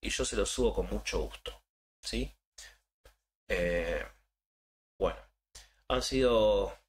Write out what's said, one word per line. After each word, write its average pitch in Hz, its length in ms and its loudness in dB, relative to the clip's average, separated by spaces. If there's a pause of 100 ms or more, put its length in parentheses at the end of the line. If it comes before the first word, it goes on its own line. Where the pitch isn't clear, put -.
Y - 80 -4
yo - 160 -2
se 120 120 -4
lo 98 100 2
subo 117 280 2
con 90 120 -2
mucho 101 340 -4
gusto, - 420 -10 (400)
¿sí? - 320 -6 (1160)
Eh, 87 520 0 (960)
bueno, 87 220 -2 (680)
han 123 140 0
sido 110 760 4 (100)